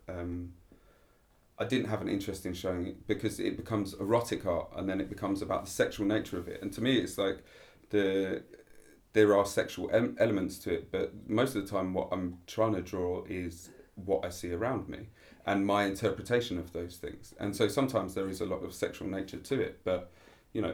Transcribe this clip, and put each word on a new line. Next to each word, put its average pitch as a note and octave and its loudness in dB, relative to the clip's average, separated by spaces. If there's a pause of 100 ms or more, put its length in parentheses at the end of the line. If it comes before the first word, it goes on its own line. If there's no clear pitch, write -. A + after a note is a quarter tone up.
um, F2 -6 (1040)
I G#2 0
didn't A#2 0
have G#2 -2
an G2 -2
interest G2 -2
in F2+ -4
showing F2+ -2
it - -10
because G#2+ -2
it G2 0
becomes G#2 -2
erotic G2+ 0
art, E2+ 0
and F#2 -4
then F#2+ 0
it F#2+ -2
becomes G2+ -2
about F#2 -2
the - -12
sexual - 0
nature G#2+ 0
of E2+ -8
it. - -8
And - -6
to G#2+ -6
me, B2+ 4
it's - -2
like G2 0 (480)
the, F#2+ 2 (720)
there G#2 10
are G2+ 8
sexual - -2
em-, A2+ 4
elements G2 2
to F2+ -2
it, - -4
but F#2+ -2 (140)
most B2 4
of G2+ 0
the - -8
time F#2 0
what F#2 0
I'm F2+ -2
trying A2 2
to F2+ -2
draw F2+ -2
is F2 -6 (240)
what F#2 0
I F2+ -2
see F2 -6
around G#2 -2
me - -10 (360)
and G2 4
my G2+ 4
interpretation G2 0
of E2 -8
those E2+ -6
things. - -12
And G2+ -2
so A2 4
sometimes G2+ 2
there F#2+ -2
is F#2 -4
a G2+ -2
lot F#2 -4
of - -6
sexual - -4
nature F#2+ -6
to C3 -2
it, - -4
but, F#2 -2 (420)
you A2+ 0
know, E2+ -2